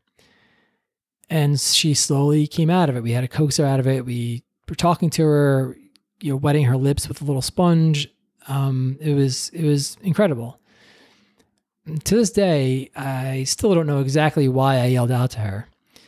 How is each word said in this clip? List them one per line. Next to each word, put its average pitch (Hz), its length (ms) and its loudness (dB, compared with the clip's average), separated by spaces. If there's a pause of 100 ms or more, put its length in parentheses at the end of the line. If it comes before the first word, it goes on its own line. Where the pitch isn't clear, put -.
(1300)
And 147 320 2
she - 320 2
slowly 147 540 2
came 160 240 0
out 180 180 2
of 127 80 -2
it. 123 60 -6
We 117 100 -2
had 120 80 0
to 127 80 -4
coax 151 300 0
her 147 80 2
out 135 120 2
of 127 80 0
it. 131 200 0
We 120 360 -6 (260)
were 165 60 -10
talking 170 360 0
to - 120 -2
her, 139 540 2 (440)
you 147 100 -6
know, 139 60 -2
wetting 143 280 2
her 127 140 2
lips 139 300 -2
with - 120 -12
a 147 40 -10
little 139 180 -2
sponge. 160 640 2 (400)
Um, 135 520 -2
it 151 120 -2
was, 139 380 0
it 170 140 -6
was 143 380 -2
incredible. 156 560 -2 (1300)
And 156 180 -8
to 196 120 2
this 226 140 2
day, 135 680 0
I 131 480 -6
still 202 280 0
don't 165 140 2
know 143 140 0
exactly 147 480 2
why 135 300 2
I 123 80 0
yelled 123 260 0
out 123 200 0
to - 60 -10
her. 104 300 -6 (400)